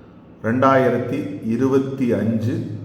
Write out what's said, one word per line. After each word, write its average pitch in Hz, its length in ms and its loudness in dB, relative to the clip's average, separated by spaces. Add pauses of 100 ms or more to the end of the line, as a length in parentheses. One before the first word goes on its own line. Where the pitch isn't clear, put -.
(440)
ரெண்டாயிரத்தி 127 1040 0
இருபத்தி 131 680 0
அஞ்சு 104 540 -2 (180)